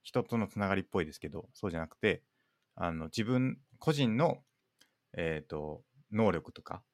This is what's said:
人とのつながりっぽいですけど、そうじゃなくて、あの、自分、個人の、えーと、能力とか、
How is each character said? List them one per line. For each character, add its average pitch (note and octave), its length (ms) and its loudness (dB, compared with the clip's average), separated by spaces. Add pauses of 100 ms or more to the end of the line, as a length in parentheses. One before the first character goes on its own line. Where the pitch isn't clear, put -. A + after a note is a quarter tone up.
人 - 220 -2
と - 160 -2
の G#2 80 2
つ - 100 -14
な G#2 100 2
が F#2+ 60 2
り F#2+ 80 2
っ - 40 -4
ぽ G2 180 0
い - 20 -4
で D#2 80 -8
す - 60 -18
け D2+ 100 -8
ど、 D2+ 240 -12
そ - 140 -6
う F#2 40 -4
じ E2 60 -4
ゃ - 20 -2
な D#2+ 80 -4
く - 100 -20
て、 - 260 2 (520)
あ F2 160 -2
の、 D#2+ 140 -4
自 G#2+ 180 -2
分、 B2+ 360 0 (180)
個 - 160 0
人 B2 240 2
の、 D#3 260 2 (720)
え D#2+ 320 -2
ー - 20 -20
と、 D2+ 360 -8 (280)
能 G#2+ 200 4
力 E2 200 -2
と - 120 -18
か、 - 180 -12 (120)